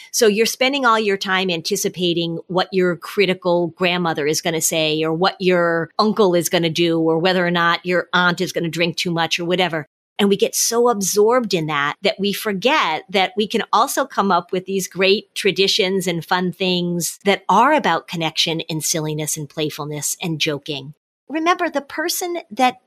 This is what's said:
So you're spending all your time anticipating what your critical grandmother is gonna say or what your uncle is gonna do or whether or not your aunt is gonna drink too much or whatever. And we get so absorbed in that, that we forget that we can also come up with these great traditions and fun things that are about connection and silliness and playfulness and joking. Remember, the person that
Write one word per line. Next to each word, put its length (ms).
So 160
you're 180
spending 400
all 120
your 180
time 340
anticipating 960
what 240
your 260
critical 720
grandmother 600
is 120
gonna 200
say 420
or 100
what 280
your 580
uncle 380
is 120
gonna 220
do 300
or 180
whether 260
or 60
not 340
your 280
aunt 280
is 120
gonna 160
drink 280
too 140
much 300
or 40
whatever. 420
And 80
we 80
get 180
so 340
absorbed 640
in 140
that, 360
that 180
we 120
forget 760
that 280
we 120
can 240
also 340
come 240
up 220
with 140
these 200
great 480
traditions 720
and 180
fun 280
things 720
that 240
are 240
about 340
connection 540
and 140
silliness 520
and 120
playfulness 720
and 180
joking. 540
Remember, 400
the 120
person 580
that 240